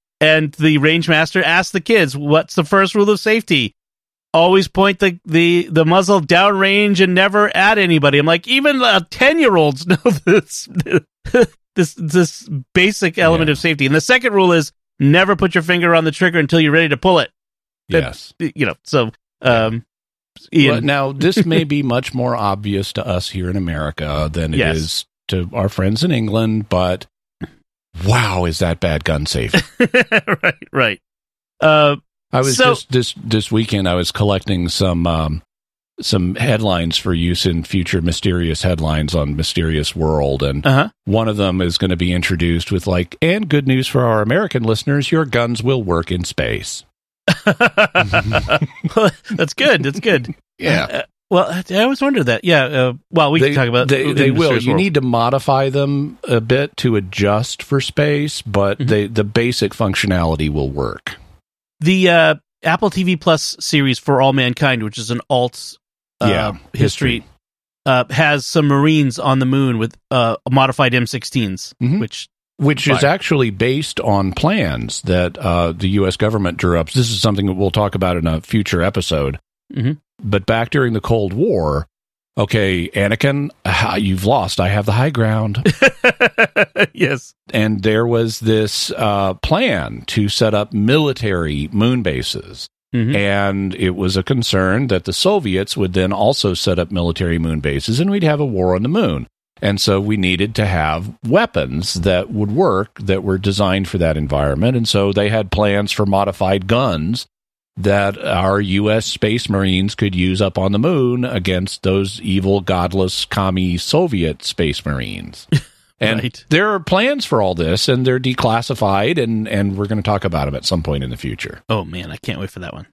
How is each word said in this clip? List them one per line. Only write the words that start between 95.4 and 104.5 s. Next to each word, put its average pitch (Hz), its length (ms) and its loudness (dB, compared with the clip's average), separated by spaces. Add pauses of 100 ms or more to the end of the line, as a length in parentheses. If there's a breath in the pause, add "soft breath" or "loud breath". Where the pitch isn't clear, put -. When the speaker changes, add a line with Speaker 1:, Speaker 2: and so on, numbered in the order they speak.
Speaker 2:
would 92 180 -2
then 95 200 0
also 101 400 0
set 87 240 -2
up 85 140 -2
military 85 480 -2
moon 80 220 -2
bases, 71 380 -2
and 190 120 0
we'd 202 120 -2
have 151 160 0
a 151 60 -2
war 92 300 0
on 98 80 -2
the 127 60 -2
moon. 127 380 -2 (340)
And 101 200 0
so 98 180 2
we 107 180 -2
needed 92 380 0
to 107 120 0
have 82 440 -2 (140)
weapons 107 720 -2
that 90 360 0
would 104 200 -2
work, 107 500 0
that 98 220 -2
were 95 160 -2
designed 98 480 0
for - 100 -6
that 80 200 0
environment. 73 600 0